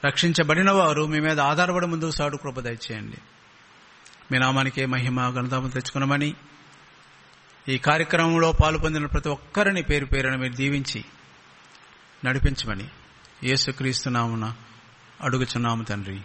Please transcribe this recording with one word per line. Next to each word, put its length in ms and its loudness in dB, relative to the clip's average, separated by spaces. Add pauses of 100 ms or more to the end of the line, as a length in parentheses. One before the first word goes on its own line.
రక్షించబడిన 640 4
వారు 360 4
మీ 140 0
మీద 200 2
ఆధారపడి 460 2
ముందుకు 240 -2
సాడు 260 -2
కృప 240 -8
దయచేయండి. 560 -8 (1160)
మీ 60 2
నామానికే 480 2
మహిమ 440 0
ఘనతము 380 -2
తెచ్చుకున్నామని, 680 -2 (1300)
ఈ 100 0
కార్యక్రమంలో 760 2
పాలు 260 4
పొందిన 280 -2
ప్రతి 220 -4
ఒక్కరిని 540 0
పేరు 240 0
పేరున 300 0
మీరు 160 -2
దీవించి 520 -2 (1200)
నడిపించమని 640 0 (560)
యేసుక్రీస్తు 640 0
నామమున 460 -2 (680)
అడుగుచున్నాము 640 -2
తండ్రి. 400 -8